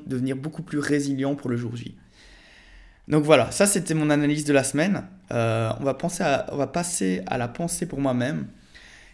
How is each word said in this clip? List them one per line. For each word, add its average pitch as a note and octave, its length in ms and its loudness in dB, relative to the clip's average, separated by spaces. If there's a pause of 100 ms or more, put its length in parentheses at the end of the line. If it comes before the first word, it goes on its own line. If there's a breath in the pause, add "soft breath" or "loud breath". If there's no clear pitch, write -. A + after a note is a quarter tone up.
devenir C3 300 -2
beaucoup D#3 260 -10
plus D3 160 -6
résilient C#3 560 0
pour C#3 140 -8
le A#2+ 80 -2
jour A#2+ 180 -6
J. A#2 220 -12 (1120 soft breath)
Donc D3+ 160 4
voilà, C#3 260 6
ça - 160 4
c'était E3+ 280 2
mon D3+ 160 2
analyse D3 340 2
de D3 80 2
la C#3 100 6
semaine. D#3+ 420 0 (280)
Euh, A2+ 380 0 (100)
on C#3 40 -4
va C3+ 100 0
penser E3+ 280 -4
à, C#3+ 300 0
on - 40 -6
va C#3 100 -2
passer F#3 600 -2
à B2 120 -2
la A#2+ 100 -2
pensée E3+ 380 -6
pour C#3 140 -6
moi-même. B2+ 480 0 (640 loud breath)